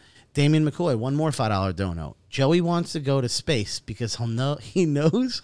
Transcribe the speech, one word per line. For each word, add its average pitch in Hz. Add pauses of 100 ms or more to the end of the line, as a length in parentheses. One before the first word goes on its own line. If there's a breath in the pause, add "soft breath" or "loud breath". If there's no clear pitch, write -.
(340 soft breath)
Damien 151
McCoy, 156
one 131
more 156
five 117
dollar 95
dono. 85 (120)
Joey 139
wants 170
to 160
go 139
to 123
space -
because 110
he'll 117
know, 131
<laughs> -
he -
knows 160